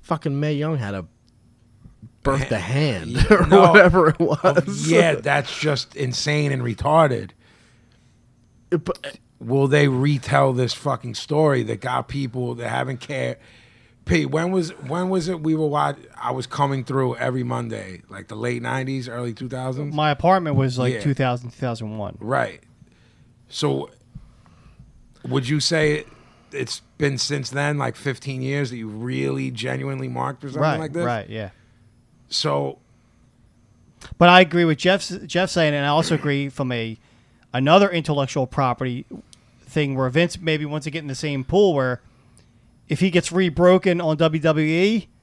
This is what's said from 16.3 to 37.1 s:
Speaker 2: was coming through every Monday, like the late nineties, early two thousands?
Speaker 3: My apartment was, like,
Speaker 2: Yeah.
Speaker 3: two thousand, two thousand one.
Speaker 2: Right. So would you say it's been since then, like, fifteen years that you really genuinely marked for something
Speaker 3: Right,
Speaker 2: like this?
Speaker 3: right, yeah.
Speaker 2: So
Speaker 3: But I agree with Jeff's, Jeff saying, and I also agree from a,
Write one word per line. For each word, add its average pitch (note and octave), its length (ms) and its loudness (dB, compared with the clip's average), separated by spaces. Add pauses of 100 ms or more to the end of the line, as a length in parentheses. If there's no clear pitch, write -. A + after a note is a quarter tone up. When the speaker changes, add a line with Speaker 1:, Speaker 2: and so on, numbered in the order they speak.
Speaker 2:
was C3 160 -6
coming C#3 360 -2
through C3 340 -2
every B2+ 260 -2
Monday, A2 680 -8
like G2 200 -16
the A2+ 60 -12
late A#2+ 280 -4
nineties, C3 440 -4
early A#2+ 260 -8
two B2+ 140 -12
thousands? C3 460 -8
Speaker 3:
My D3+ 160 0
apartment E3 460 2
was, C3 240 2
like, B2+ 160 0
Speaker 2:
Yeah. A2 60 -6
Speaker 3:
two C#3 120 0
thousand, B2 380 -2
two - 60 -20
thousand A2+ 420 -6
one. G2+ 200 -8
Speaker 2:
Right. A2+ 420 -4 (880)
So C#3 440 -4 (1400)
would B2+ 200 -2
you D3 120 0
say D3+ 460 0 (460)
it's C3 300 -10 (160)
been C#3+ 220 0
since C#3+ 320 -6
then, C#3+ 260 -2
like, B2 180 -4
fifteen C3 460 -8
years C3+ 300 -4
that B2+ 60 -10
you A2 100 -10
really C3 640 -6
genuinely C3 560 -6
marked B2+ 340 -6
for C#3+ 60 -12
something B2+ 160 -6
Speaker 3:
Right, D3+ 160 0
Speaker 2:
like D3+ 140 -8
this? E3+ 120 -4
Speaker 3:
right, A2+ 240 -4
yeah. G#2+ 200 -10 (800)
Speaker 2:
So C#3+ 500 -4 (1400)
Speaker 3:
But F3 120 8
I F#3 120 10
agree E3+ 240 2
with D#3 140 0
Jeff's, F#3+ 300 0 (180)
Jeff F3+ 240 -2
saying, D#3 240 2
and C#3+ 100 -2
I C#3+ 40 0
also D#3+ 260 2
agree C#3+ 340 -2
from C3 220 -6
a, A2+ 260 -6 (560)